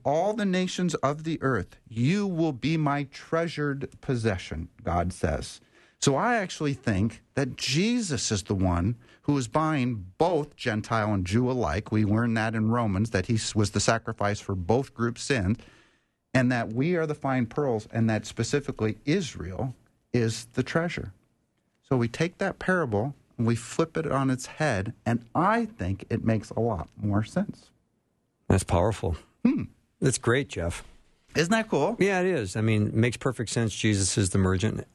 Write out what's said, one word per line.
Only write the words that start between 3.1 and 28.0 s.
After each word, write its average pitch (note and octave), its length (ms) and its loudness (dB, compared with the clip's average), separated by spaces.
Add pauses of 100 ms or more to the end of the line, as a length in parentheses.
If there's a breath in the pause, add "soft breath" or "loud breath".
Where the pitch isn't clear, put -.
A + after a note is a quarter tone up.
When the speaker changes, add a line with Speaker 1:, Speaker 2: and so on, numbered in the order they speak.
Speaker 1:
possession," G#2+ 680 -2 (140)
God F2 300 0
says. - 480 -4 (400 soft breath)
So C#3 160 4
I A3+ 200 2
actually D#3+ 380 -2
think A2 480 0 (120)
that C3 220 -2
Jesus F3+ 760 0
is F#2+ 100 0
the - 120 -2
one F#2 420 2 (260 soft breath)
who C#3+ 140 2
is B2+ 120 -2
buying B2+ 580 0 (120)
both D#3+ 380 0
Gentile G#2+ 560 0
and F#2+ 140 0
Jew A#2+ 220 2
alike. G#2+ 440 -2
We G#2+ 140 4
learn A2+ 280 2
that A2 200 0
in A2 160 2
Romans, A2 400 2
that F#2 160 2
he A#2 80 2
s-, - 200 -2
was G#2 160 2
the G#2 100 0
sacrifice A2+ 600 0
for G2+ 140 -6
both F#2 400 0
groups' A#2 280 -2
sins, G#2 360 0 (760 loud breath)
and B2+ 180 4
that A#2 220 -2
we D3+ 240 0
are D#3+ 100 0
the D3+ 80 -4
fine C3 320 0
pearls, A#2+ 460 -2
and A2+ 160 2
that G#2+ 160 0
specifically A#2 800 -2
Israel B2 720 -4 (360)
is A2+ 420 0
the C3 80 0
treasure. E3 500 -2 (720)
So C3 120 2
we A#2+ 100 2
take E3+ 300 -4
that G3 200 -4
parable C#3 560 0 (220)
and A2+ 100 0
we A#2 80 4
flip D#3+ 420 -2
it D#3+ 140 -2
on C3+ 200 2
its B2+ 160 -4
head, A2+ 480 -2 (100)
and A#2 200 0 (100)
I A3 320 2
think F#2+ 420 -6
it - 160 -2
makes A2 260 0
a A2+ 100 -4
lot A2+ 360 -2
more G#2 280 0
sense. - 460 -4 (800)